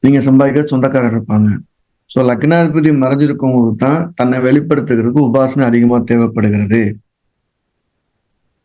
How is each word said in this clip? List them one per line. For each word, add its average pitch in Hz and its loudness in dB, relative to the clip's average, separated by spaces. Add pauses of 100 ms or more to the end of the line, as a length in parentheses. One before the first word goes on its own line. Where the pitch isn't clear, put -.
நீங்க 139 4
சம்பாதிக்கிற 135 2
சொந்தக்காரர் 131 -2
இருப்பாங்க. 107 0 (580)
So 127 0
லக்னாதிபதி 156 0
மறைஞ்சிருக்கவங்களுக்கு 135 0
தான் 147 -2
தன்னை 123 -2
வெளிப்படுத்துகிறதுக்கு 131 0
உபாசனை 135 0
அதிகமா 120 2
தேவைப்படுகிறது. 107 -2 (1700)